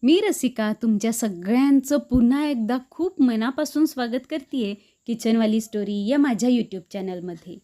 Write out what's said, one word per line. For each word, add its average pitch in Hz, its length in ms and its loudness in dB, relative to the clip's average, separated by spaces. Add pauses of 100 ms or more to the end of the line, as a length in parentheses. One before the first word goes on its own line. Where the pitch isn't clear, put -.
मी 302 200 4
रसिका 247 480 -2 (100)
तुमच्या 226 320 0
सगळ्यांचं 247 880 2
पुन्हा 254 460 2
एकदा 240 300 -2 (140)
खूप 349 300 -2
मनापासून 262 640 0
स्वागत 254 440 -4
करतेय 269 440 -4 (340)
किचनवाली 226 540 2
स्टोरी 208 340 -6 (120)
या 269 100 2
माझ्या 247 320 2
YouTube 226 340 0 (100)
चॅनलमध्ये. 180 720 -8